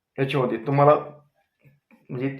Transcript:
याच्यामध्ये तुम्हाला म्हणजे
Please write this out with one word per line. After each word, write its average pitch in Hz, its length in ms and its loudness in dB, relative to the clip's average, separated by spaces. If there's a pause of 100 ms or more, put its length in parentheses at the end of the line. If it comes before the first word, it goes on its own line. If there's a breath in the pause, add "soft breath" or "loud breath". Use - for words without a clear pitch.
(180)
याच्यामध्ये 131 400 -2
तुम्हाला 143 360 4 (1160)
म्हणजे 135 300 -6